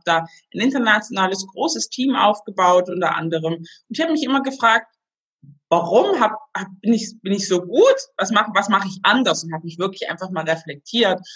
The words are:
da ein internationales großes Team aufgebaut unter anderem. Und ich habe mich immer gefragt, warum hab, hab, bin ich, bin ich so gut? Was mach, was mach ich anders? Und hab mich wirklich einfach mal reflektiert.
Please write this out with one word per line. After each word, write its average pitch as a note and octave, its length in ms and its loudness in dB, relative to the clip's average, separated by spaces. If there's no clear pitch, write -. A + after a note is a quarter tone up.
da E3 220 0
ein F#3 60 -8
internationales G#3+ 880 0
großes C4+ 400 -4
Team B3+ 260 -2
aufgebaut F#3+ 760 2
unter F3 280 -2
anderem. E3 380 -4
Und E3 140 -12
ich A3+ 120 -6
habe E4 120 0
mich D#4 100 -2
immer C4+ 200 0
gefragt, A#3 440 0
warum B3+ 480 2
hab, G#3+ 120 2
hab, F#3+ 140 -8
bin A3 100 2
ich, - 300 -2
bin G3 100 -2
ich G3 160 -2
so F3+ 140 2
gut? G#4 340 4
Was G3 120 -2
mach, A3 240 2
was G#3 140 0
mach F#3+ 160 2
ich - 200 -10
anders? G#3+ 380 2
Und E3 120 -8
hab E3 100 -10
mich E3 140 -10
wirklich F#3+ 320 -6
einfach F3+ 200 -8
mal D#3+ 140 -6
reflektiert. E3 760 -2